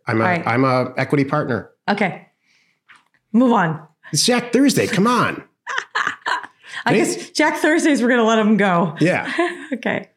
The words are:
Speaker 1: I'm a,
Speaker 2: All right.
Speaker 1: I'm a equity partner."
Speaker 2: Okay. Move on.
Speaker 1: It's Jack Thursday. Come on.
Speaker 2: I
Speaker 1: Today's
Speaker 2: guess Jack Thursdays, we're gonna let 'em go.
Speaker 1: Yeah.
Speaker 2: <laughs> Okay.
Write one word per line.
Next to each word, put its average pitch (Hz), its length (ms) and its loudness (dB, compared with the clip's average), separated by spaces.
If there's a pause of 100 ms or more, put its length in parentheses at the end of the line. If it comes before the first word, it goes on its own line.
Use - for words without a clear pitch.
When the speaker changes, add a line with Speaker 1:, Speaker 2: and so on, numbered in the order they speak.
Speaker 1:
I'm 113 140 0
a, - 20 2
Speaker 2:
All - 60 2
right. 170 180 -2
Speaker 1:
I'm 120 160 2
a 127 340 0
equity 135 280 0
partner." 131 460 -4 (180)
Speaker 2:
Okay. 202 380 -4 (1080)
Move 233 200 4
on. 170 320 0 (260)
Speaker 1:
It's - 140 0
Jack 240 260 0
Thursday. 247 360 4
Come 196 200 2
on. 202 360 0 (1400)
Speaker 2:
I - 80 2
Speaker 1:
Today's 226 220 0
Speaker 2:
guess - 160 -12
Jack 311 260 0
Thursdays, 302 440 2
we're 240 80 2
gonna 240 140 2
let 220 160 2
'em 214 180 4
go. 175 420 0
Speaker 1:
Yeah. 151 380 0
Speaker 2:
<laughs> 339 360 -4
Okay. - 440 -6